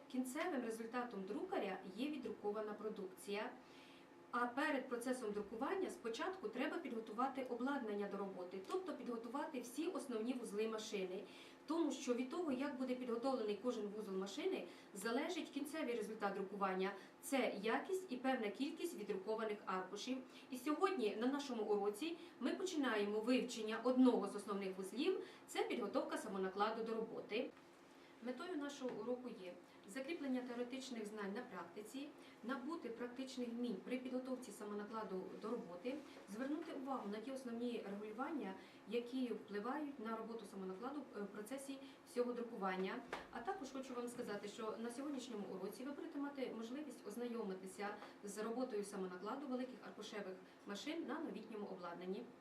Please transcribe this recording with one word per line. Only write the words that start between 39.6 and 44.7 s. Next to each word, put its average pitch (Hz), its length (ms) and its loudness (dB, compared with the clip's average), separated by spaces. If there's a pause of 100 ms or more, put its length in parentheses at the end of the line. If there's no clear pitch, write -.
на 226 180 -2
роботу 220 340 -4
самонакладу, 190 500 -4 (160)
е, 208 40 -2
в 202 60 -2
процесі 262 500 -6 (320)
всього 240 240 2
друкування. 196 640 0 (360)
А 254 80 -6
також 320 340 -2
хочу 254 200 -4
вам 240 140 0
сказати, 208 400 -4
що 214 320 -2